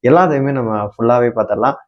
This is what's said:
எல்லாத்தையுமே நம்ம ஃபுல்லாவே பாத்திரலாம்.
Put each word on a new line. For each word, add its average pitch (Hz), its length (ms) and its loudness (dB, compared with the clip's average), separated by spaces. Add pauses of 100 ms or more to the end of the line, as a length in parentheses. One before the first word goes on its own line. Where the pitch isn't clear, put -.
(120)
எல்லாத்தையுமே 147 480 2
நம்ம 107 340 -4
ஃபுல்லாவே 120 460 0
பாத்திரலாம். 110 380 -2 (100)